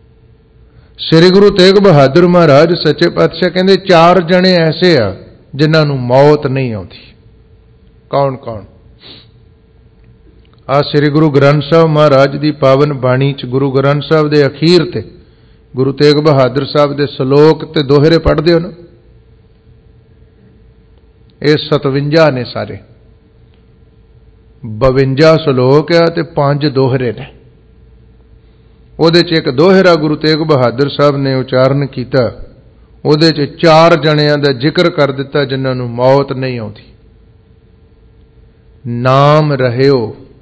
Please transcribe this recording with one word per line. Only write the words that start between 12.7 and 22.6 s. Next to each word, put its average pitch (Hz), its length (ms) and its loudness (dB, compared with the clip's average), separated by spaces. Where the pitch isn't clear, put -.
ਬਾਣੀ 131 400 -2
'ਚ, 139 140 -12
ਗੁਰੂ 135 260 -4
ਗ੍ਰੰਥ 139 300 -2
ਸਾਹਿਬ 156 260 0
ਦੇ 147 180 2
ਅਖੀਰ 160 440 0
ਤੇ 110 200 -10
ਗੁਰੂ 131 160 -2
ਤੇਗ 147 220 2
ਬਹਾਦਰ 139 500 0
ਸਾਹਿਬ 139 320 -2
ਦੇ 143 100 -2
ਸ਼ਲੋਕ 143 680 0
ਤੇ 156 80 -2
ਦੋਹਰੇ 147 360 2
ਪੜ੍ਹਦੇ 156 360 0
ਹੋ 165 40 0
ਨਾ, 175 140 -6
ਇਹ 147 140 2
ਸਤਵੰਜਾ 143 760 0
ਨੇ 127 140 -6
ਸਾਰੇ, 107 340 -12